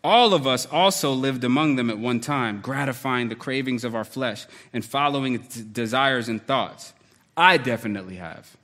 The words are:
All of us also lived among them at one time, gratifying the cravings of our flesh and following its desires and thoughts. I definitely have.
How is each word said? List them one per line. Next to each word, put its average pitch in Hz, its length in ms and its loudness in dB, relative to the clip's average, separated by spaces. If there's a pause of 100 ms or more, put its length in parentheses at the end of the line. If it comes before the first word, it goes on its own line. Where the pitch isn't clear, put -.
All 220 300 6
of 143 120 2
us 127 200 0
also 175 460 2
lived 131 300 -2
among 139 340 2
them 120 120 0
at 110 100 -4
one 120 220 -2
time, 120 400 -2
gratifying 127 680 -4
the 113 40 -6
cravings 131 480 -4
of 117 120 -4
our 110 100 -2
flesh 120 400 -6 (300)
and 120 100 -4
following 139 500 0
its 113 220 -10
desires 120 720 0
and 113 180 -6
thoughts. 120 460 -4 (420)
I 175 220 6
definitely 107 600 -4
have. 85 480 -14